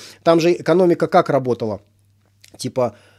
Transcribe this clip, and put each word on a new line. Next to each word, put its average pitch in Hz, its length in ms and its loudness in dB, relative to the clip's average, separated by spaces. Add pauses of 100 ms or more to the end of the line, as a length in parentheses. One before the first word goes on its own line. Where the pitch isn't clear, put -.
(220)
там 165 180 4
же 175 120 2
экономика 170 540 0
как 170 220 2
работала? 120 520 -4 (760)
Типа, - 400 -4 (220)